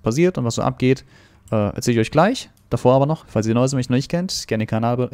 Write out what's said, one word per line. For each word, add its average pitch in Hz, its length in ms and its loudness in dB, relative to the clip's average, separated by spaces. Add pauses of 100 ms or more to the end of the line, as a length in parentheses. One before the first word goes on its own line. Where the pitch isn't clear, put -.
passiert 165 340 2
und 127 60 -2
was 117 120 -2
so 127 60 -4
abgeht, 127 440 0 (460)
äh, 104 180 0
erzähle 117 320 0
ich 110 60 2
euch - 40 -12
gleich. 196 380 0 (200)
Davor 127 260 2
aber 135 100 4
noch, 156 220 -4
falls 110 200 -2
ihr 113 60 0
neu 120 120 2
seid 135 100 -2
und - 20 0
mich 127 120 -4
noch 123 60 2
nicht 131 160 -2
kennt, 175 360 -6
gerne 110 180 -2
den - 40 -12
Kanal, 120 440 -2